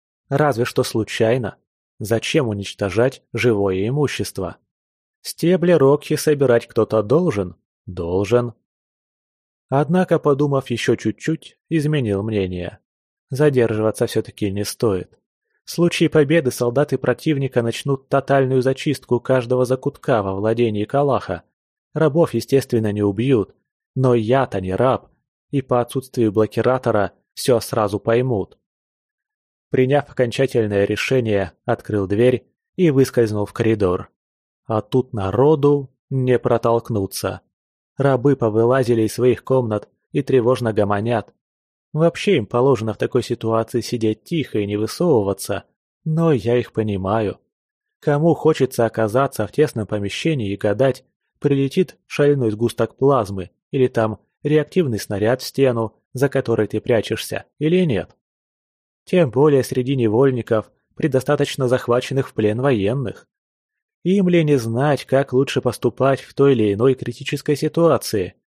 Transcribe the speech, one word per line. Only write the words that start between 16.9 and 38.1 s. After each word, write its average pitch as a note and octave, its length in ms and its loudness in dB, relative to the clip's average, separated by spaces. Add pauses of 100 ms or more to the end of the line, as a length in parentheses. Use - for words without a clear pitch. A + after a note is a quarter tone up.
противника C3 640 -2
начнут C3 460 -4
тотальную C3+ 520 2
зачистку C3 580 -2
каждого B2+ 460 0
закутка B2+ 580 -2
во G2 120 -4
владении G#2+ 500 -2
Калаха. B2 580 -2 (520)
Рабов, D#3 400 2
естественно, A#2 580 0
не G#2 100 -2
убьют, G#2 520 0 (400)
но C3 200 2
я-то A#2+ 460 0
не F#2 140 -4
раб, A#2+ 340 0 (420)
и C#3 120 -2
по B2 180 0
отсутствию A#2+ 520 -2
блокиратора G#2+ 800 0 (200)
всё A#2+ 280 0
сразу G#2 380 -2
поймут. A#2 600 -2 (1120)
Приняв C3+ 400 0
окончательное A2+ 760 0
решение, G#2 680 -2 (120)
открыл G#2 420 -4
дверь A#2 400 2 (300)
и F3+ 140 4
выскользнул A#2 560 2
в - 60 -20
коридор. G#2 580 0 (560)
А G#2+ 160 -2
тут B2+ 300 -2
народу C#3 800 2 (200)
не B2+ 280 0
протолкнуться. A2+ 1000 -2 (560)
Рабы C3+ 400 2